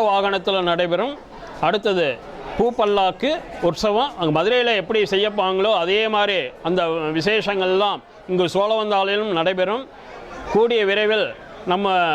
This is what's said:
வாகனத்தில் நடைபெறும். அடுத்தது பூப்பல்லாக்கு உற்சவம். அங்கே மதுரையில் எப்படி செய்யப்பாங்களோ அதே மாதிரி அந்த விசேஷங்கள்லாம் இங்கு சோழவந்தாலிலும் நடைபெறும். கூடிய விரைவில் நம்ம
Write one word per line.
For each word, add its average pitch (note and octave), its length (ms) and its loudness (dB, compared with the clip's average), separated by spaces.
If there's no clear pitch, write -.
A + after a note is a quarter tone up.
வாகனத்தில் G3 640 0
நடைபெறும். F3+ 440 0
அடுத்தது F#3+ 400 2
பூப்பல்லாக்கு G#3 720 2
உற்சவம். G#3+ 500 0
அங்கே D#3+ 200 0
மதுரையில் A3+ 440 2
எப்படி A3 180 -2
செய்யப்பாங்களோ G3 600 2
அதே F#3+ 240 2
மாதிரி G#3 320 2
அந்த F3+ 140 2
விசேஷங்கள்லாம் F#3+ 840 0
இங்கு F3+ 260 2
சோழவந்தாலிலும் G#3 840 0
நடைபெறும். F#3 440 0
கூடிய A3+ 360 4
விரைவில் G#3 380 2
நம்ம G3+ 160 0